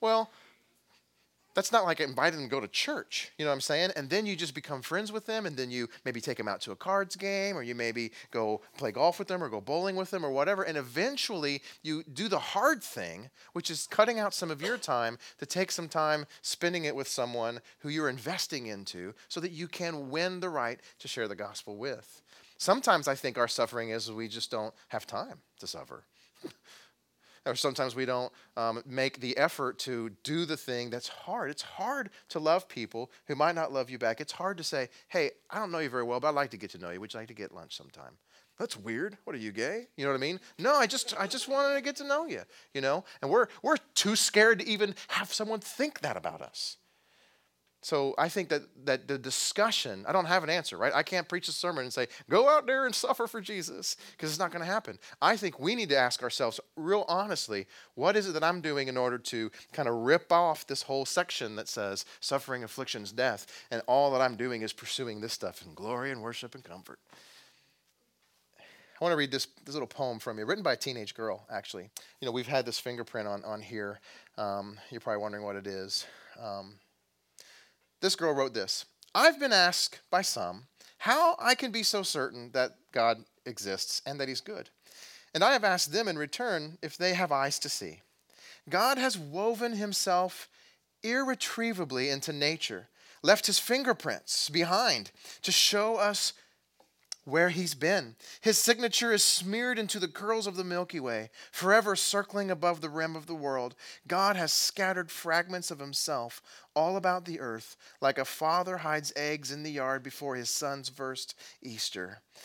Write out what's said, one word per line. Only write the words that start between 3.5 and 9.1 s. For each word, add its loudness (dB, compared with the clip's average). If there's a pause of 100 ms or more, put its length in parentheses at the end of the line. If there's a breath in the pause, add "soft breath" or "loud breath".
what 4
I'm -4
saying? 2
And -6
then 2
you -2
just -6
become -8
friends -4
with -8
them, -4
and -6
then -4
you -2 (160 loud breath)
maybe -4
take -2
them -4
out -2
to -8
a -10
cards 0
game, -2
or -6
you -6
maybe -2 (180 loud breath)
go 0 (160 loud breath)
play -2
golf 4